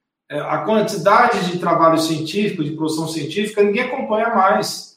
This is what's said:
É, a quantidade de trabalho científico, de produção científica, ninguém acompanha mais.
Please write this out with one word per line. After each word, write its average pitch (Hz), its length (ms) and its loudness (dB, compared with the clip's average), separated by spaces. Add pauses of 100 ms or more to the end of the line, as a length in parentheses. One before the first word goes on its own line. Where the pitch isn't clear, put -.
(300)
É, 147 100 -6
a 147 180 -4
quantidade 202 920 2
de 170 80 -4
trabalho 160 400 2
científico, 160 640 -2
de 143 80 -6
produção 156 360 -4
científica, 202 540 -2
ninguém 208 200 2
acompanha 220 520 -2
mais. - 640 0